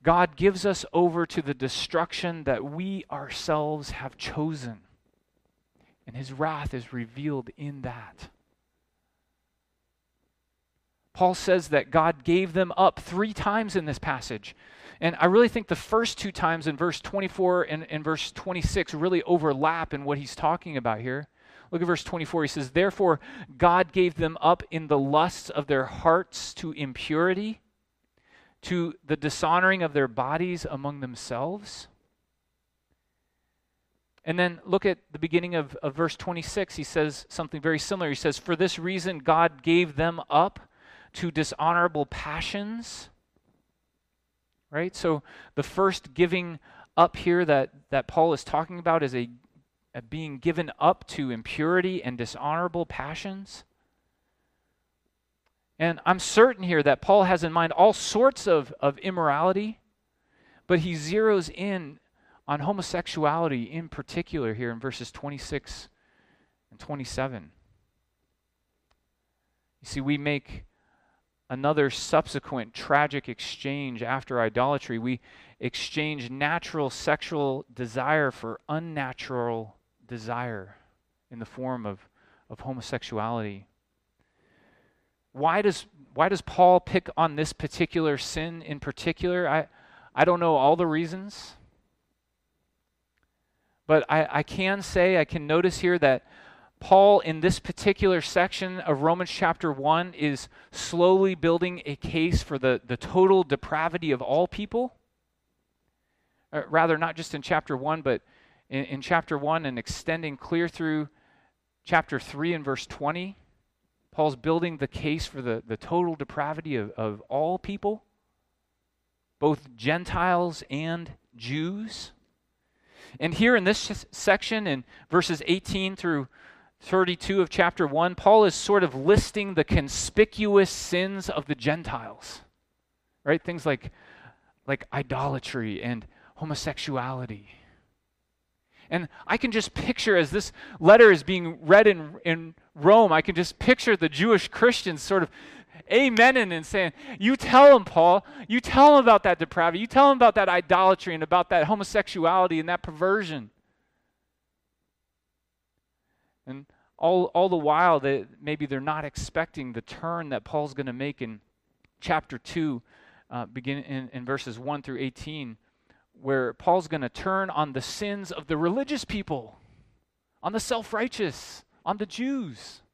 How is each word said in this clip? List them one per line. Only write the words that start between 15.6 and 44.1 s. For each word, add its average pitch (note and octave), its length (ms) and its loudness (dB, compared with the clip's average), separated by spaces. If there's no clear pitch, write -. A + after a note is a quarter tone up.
the E3+ 80 -2
first - 420 -2
two G3+ 140 -8
times D#3+ 360 -2
in D3 100 -4
verse E3 240 -2
twenty-four F3+ 640 0
and D#3 200 -6
in D3+ 200 -8
verse D#3 280 -4
twenty-six F3+ 640 -4
really E3+ 300 0
overlap D#3 680 0
in C#3 120 -8
what C#3+ 140 -4
he's C#3 160 -12
talking D#3+ 420 -4
about A2+ 240 -4
here. C3 260 -8
Look E3+ 100 -2
at F3 60 0
verse F3 160 0
twenty-four. E3 400 -4
He C#3+ 40 -2
says, C3+ 240 -6
"Therefore, F3+ 480 2
God F3 340 4
gave F3+ 240 2
them D#3+ 240 -4
up E3 320 2
in D#3+ 160 -6
the D3 120 4
lusts D3+ 500 0
of D3 180 -6
their C3+ 180 0
hearts - 680 0
to D#3+ 180 -8
impurity, E3+ 880 -2
to E3+ 320 -2
the D#3 120 -2
dishonoring F3 680 2
of D#3 80 -2
their C#3 160 2
bodies D#3 600 -4
among C#3+ 320 -8
themselves." B2+ 840 -10
And E3 160 -4
then F3 240 0
look F#3+ 220 0
at F#3+ 140 0
the D3+ 80 -16
beginning E3+ 360 -2
of, C#3+ 280 -4
of C#3+ 100 -4
verse D#3+ 220 -2
twenty-six. F3+ 600 -8
He D#3 60 -8
says D3+ 440 -4
something D#3 320 -10
very D#3 200 0
similar. F#3 300 -4
He C#3 60 -2
says, D3 220 -2
"For - 180 -4
this E3+ 240 -2
reason, F3 400 -6
God D#3+ 420 2
gave E3 360 2
them E3 320 -2
up E3 320 2
to E3+ 160 -6
dishonorable D#3 760 0
passions." G3+ 1040 -10